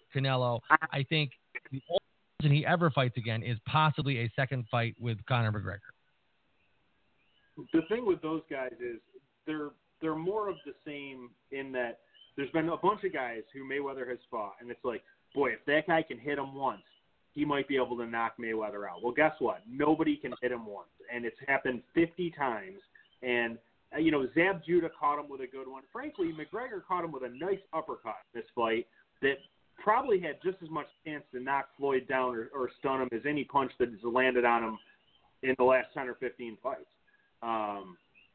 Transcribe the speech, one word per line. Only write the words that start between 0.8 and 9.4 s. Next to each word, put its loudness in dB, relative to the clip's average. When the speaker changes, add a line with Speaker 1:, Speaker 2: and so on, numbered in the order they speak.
Speaker 1:
I 0
think 0
the -6
only 2
person 6
he 4
ever 4
fights 2
again -2
is -2
possibly 4
a -2
second 0
fight 2
with -4
Conor 4
McGregor. -4
Speaker 2:
The 6
thing 0
with 2
those -2
guys -6
is -8